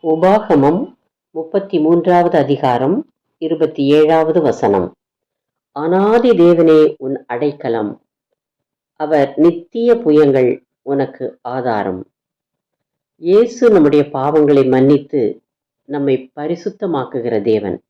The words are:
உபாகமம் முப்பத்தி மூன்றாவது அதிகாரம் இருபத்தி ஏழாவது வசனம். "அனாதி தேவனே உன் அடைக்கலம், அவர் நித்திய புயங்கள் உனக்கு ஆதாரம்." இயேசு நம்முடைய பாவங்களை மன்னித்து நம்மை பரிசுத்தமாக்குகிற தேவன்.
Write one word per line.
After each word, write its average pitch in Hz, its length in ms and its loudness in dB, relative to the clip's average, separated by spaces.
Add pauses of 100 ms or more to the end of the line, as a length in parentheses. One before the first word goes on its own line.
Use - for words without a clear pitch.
உபாகமம் 175 880 0 (380)
முப்பத்தி 160 480 -6
மூன்றாவது 170 580 2
அதிகாரம் 135 720 -2 (280)
இருபத்தி 156 500 -4
ஏழாவது 156 540 2
வசனம். 101 540 -2 (760)
"அனாதி 196 580 0
தேவனே 170 680 4
உன் 135 300 -8
அடைக்கலம், 120 720 -6 (920)
அவர் 147 420 -2
நித்திய 226 600 0
புயங்கள் 143 680 2 (180)
உனக்கு 135 600 -8
ஆதாரம்." 110 640 -6 (1080)
இயேசு 226 540 0
நம்முடைய 147 440 4
பாவங்களை 143 560 2
மன்னித்து 135 720 0 (440)
நம்மை 135 500 -4
பரிசுத்தமாக்குகிற 147 1080 -6
தேவன். 104 480 -4